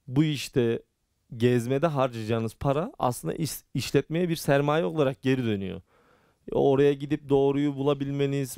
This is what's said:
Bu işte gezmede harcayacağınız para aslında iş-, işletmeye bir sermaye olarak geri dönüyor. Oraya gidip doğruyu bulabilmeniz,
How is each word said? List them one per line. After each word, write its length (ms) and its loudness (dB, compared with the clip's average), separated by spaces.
Bu 180 2
işte 580 0
gezmede 500 2
harcayacağınız 680 -2
para 440 -2
aslında 360 -4
iş-, 280 -6
işletmeye 540 0
bir 80 -2
sermaye 480 2
olarak 380 0
geri 220 2
dönüyor. 360 -4
Oraya 400 4
gidip 360 -6
doğruyu 480 2
bulabilmeniz, 800 -2